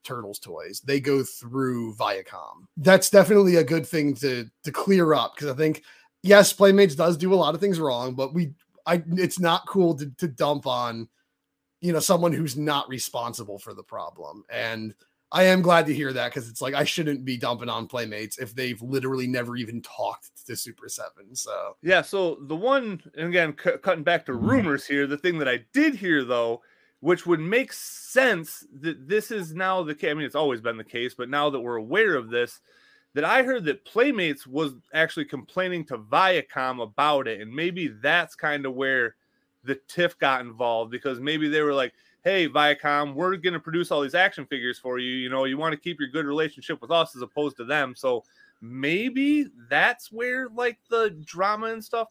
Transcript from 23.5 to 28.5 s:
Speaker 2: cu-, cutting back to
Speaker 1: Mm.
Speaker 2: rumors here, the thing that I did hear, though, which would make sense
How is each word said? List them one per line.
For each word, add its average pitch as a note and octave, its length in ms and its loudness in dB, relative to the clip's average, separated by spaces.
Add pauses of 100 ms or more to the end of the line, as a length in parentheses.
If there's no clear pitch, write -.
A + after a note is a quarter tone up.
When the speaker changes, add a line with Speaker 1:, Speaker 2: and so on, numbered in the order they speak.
Speaker 2:
cu-, - 240 -2
cutting E3 260 -2
back E3+ 220 2
to C3+ 60 -6
Speaker 1:
Mm. A2+ 140 -4
Speaker 2:
rumors D3 400 0
here, C#3+ 200 0
the D3 120 -6
thing F3+ 200 -2
that C#3 100 -2
I A#2+ 240 -2
did D4 240 2
hear, E3+ 280 0
though, A#2+ 380 -2 (380)
which E3+ 260 0
would E3+ 140 2
make G#3 320 -2
sense - 920 -2 (160)